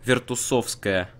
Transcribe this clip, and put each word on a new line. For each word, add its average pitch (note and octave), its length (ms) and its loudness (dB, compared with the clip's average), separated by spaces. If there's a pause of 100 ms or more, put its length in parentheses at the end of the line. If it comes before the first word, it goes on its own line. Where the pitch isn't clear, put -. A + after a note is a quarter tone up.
виртусовское A#2 1040 0 (100)